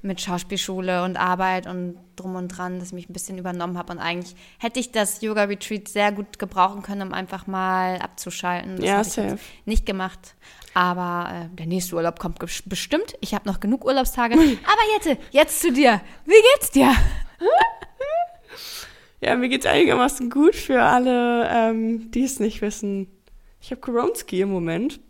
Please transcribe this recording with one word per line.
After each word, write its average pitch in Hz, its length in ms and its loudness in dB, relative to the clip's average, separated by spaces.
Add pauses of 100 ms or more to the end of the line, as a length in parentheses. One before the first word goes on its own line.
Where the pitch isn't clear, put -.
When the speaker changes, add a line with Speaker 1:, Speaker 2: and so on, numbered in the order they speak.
Speaker 1:
mit 190 140 -6
Schauspielschule 185 840 -4
und 185 100 -4
Arbeit 185 500 -2
und 180 300 -8 (220)
drum 185 180 -10
und 180 140 -8
dran, 180 300 -10
dass 180 100 -12
ich - 40 -14
mich 175 160 -14
ein 175 40 -18
bisschen 185 240 -12
übernommen 180 400 -6
habe. 175 160 -10
Und 170 60 -12
eigentlich 175 360 -6 (240)
hätte 233 220 -6
ich 233 100 -8
das 208 300 -2
Yoga-Retreat 208 680 -4
sehr 208 240 0
gut 202 280 -10
gebrauchen 196 420 0
können, 196 220 -8
um 185 100 -8
einfach 185 340 -8
mal 185 540 -2
abzuschalten. 180 760 -8
Das 180 100 -6
Speaker 2:
Ja, 190 120 2
Speaker 1:
habe 214 100 2
ich - 80 -8
jetzt 202 140 -2
Speaker 2:
safe. 202 100 -6 (240)
Speaker 1:
nicht 214 220 0
gemacht. 190 500 -8 (380)
Aber, 180 580 0
äh, 170 240 -12
der 160 120 -10
nächste 180 280 -4
Urlaub 165 240 -2
kommt 170 220 -6
ges-, - 260 -10
bestimmt. 311 540 -4
Ich - 120 -6
habe 202 140 -4
noch 190 140 -4
genug 226 240 -2
Urlaubstage. 254 500 0
Speaker 2:
<laughs> - 0 -
Speaker 1:
Aber 320 460 4 (240)
Jette, 285 120 2 (140)
jetzt 302 300 4
zu 330 100 2
dir. 240 300 4 (240)
Wie 330 80 4 (220)
geht's - 160 -6
dir? 269 200 6 (480)
<laughs> 339 40 -6 (1800)
Speaker 2:
Ja, - 160 2
mir 247 100 0
geht's 262 180 -2
einigermaßen 254 640 4
gut 294 260 6
für 254 260 2
alle, 240 680 2
ähm, 226 600 0
die 240 140 0
es 262 160 -8
nicht 208 200 -2
wissen. 202 460 -6 (540)
Ich - 100 -14
hab 247 100 -10
Koronski 240 600 -2
im 196 100 0
Moment. 175 480 -4 (100)